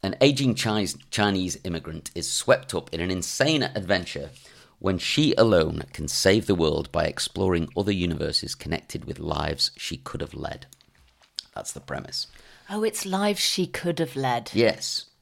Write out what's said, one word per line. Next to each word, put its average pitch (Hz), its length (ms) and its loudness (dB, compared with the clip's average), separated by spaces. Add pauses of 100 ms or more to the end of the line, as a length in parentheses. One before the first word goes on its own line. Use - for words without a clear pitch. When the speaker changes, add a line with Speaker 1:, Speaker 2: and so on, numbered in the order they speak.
Speaker 1:
an 98 200 -2
aging 135 340 4
Chi-, 107 320 0 (240)
Chinese 98 520 2
immigrant 80 520 -8
is - 160 -4
swept - 420 2
up - 200 -4
in 82 80 -4
an 90 100 0
insane 135 520 0
adventure 90 680 -2 (500)
when 92 180 2
she 147 380 2
alone 82 480 4 (100)
can 73 140 -6
save 101 400 4
the 101 80 4
world 76 360 0
by 80 140 2
exploring 87 720 0
other 101 140 0
universes 78 640 -2
connected - 500 -6
with - 140 -10
lives 76 580 -2
she - 200 -8
could - 240 -10
have 71 120 -10
led. - 320 -10 (880)
That's - 200 -10
the - 80 -12
premise. - 460 -8 (420)
Speaker 2:
Oh, 208 140 -4
it's 220 220 -2
lives 196 360 0
she - 260 0
could 170 320 -4
have 165 160 -2
led. 123 380 -2
Speaker 1:
Yes. - 520 2 (160)